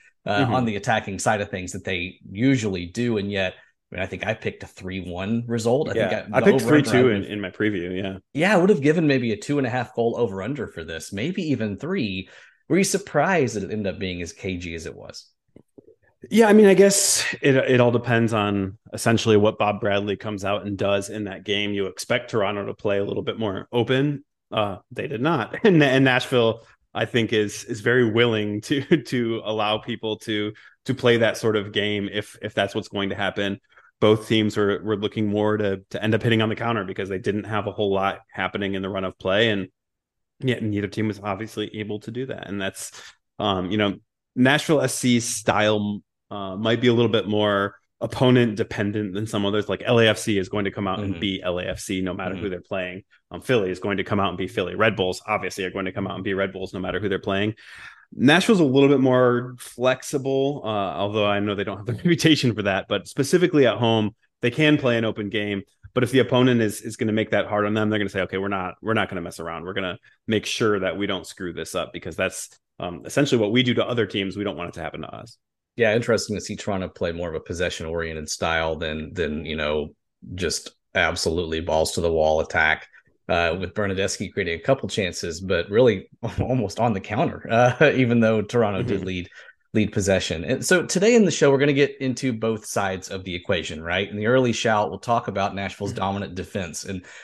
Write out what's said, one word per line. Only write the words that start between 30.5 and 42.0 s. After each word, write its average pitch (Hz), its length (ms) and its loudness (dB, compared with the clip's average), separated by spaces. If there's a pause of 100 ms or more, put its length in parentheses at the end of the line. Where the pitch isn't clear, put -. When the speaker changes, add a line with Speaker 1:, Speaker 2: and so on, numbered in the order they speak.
Speaker 2:
to 131 80 0
play 120 240 4
that 113 180 4
sort 110 180 0
of 104 160 -2
game 104 420 -2
if, 104 300 -8
if 104 120 -8
that's 101 200 -2
what's 110 140 -6
going 98 220 -4
to 95 40 -6
happen. 98 460 -4 (400)
Both 107 280 4
teams 107 280 2
were, 101 260 0
were 104 140 -2
looking 107 320 -2
more 107 280 0
to, 98 340 -2
to - 120 -8
end 110 120 2
up 107 80 0
hitting 113 200 4
on 110 60 2
the 110 80 -4
counter 113 280 -2
because 95 240 -6
they 95 100 -4
didn't 101 260 -2
have 104 220 -4
a 98 60 -4
whole 101 200 -2
lot 95 260 0 (140)
happening 98 420 -4
in 95 80 -6
the 98 80 -6
run 95 140 -4
of 92 140 -8
play. 104 320 2
And 98 180 -4 (720)
yet 123 220 -2
neither 104 260 -2
team 110 200 -4
was 98 140 -8
obviously 104 540 -8
able 107 240 -8